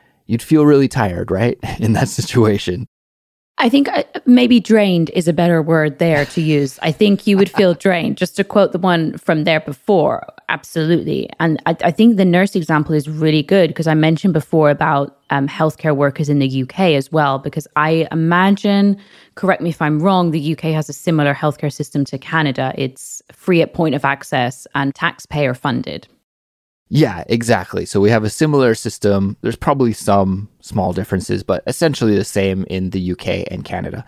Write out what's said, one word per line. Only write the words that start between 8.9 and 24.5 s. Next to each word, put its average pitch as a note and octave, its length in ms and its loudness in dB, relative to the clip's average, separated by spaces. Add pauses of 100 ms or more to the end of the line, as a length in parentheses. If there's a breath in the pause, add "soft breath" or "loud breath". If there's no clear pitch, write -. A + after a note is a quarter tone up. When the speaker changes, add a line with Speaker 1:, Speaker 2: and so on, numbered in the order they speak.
Speaker 2:
from D#3 260 -2
there D#3 160 0
before. D3 640 -2 (220)
Absolutely. - 800 -2 (120)
And D#3+ 240 0
I, E3+ 180 0
I E3+ 80 2
think A3+ 240 4
the F#3+ 80 2
nurse F3+ 320 2
example D#3 400 0
is D3+ 140 -2
really D#3 340 0
good F3 320 2
'cause D#3+ 100 -4
I D#3 100 2
mentioned D#3+ 380 2
before D#3 360 2
about, D3 480 -2 (120)
um, C#3 200 -2
healthcare D#3 440 -2
workers C#3+ 360 0
in C#3+ 100 2
the C3+ 80 2
U C3 180 -4
K F3 300 2
as C3+ 160 -2
well, C#3+ 260 2
because D3 380 -8
I D#3+ 380 2
imagine, G3 800 2 (400 loud breath)
correct F#3+ 260 -2
me E3+ 80 -2
if - 120 -6
I'm D3+ 180 0
wrong, F3+ 320 2
the C#3+ 80 -2
U D3 160 -4
K D#3+ 160 -4
has D#3 160 -2
a C#3+ 60 -12
similar D3 400 0
healthcare D3 380 -4
system C#3+ 340 -4
to C3+ 120 -8
Canada. C#3 600 -4
It's - 440 -10 (120)
free F3 280 0
at - 120 -2
point D#3+ 200 -2
of C#3 120 -2
access C3+ 680 -4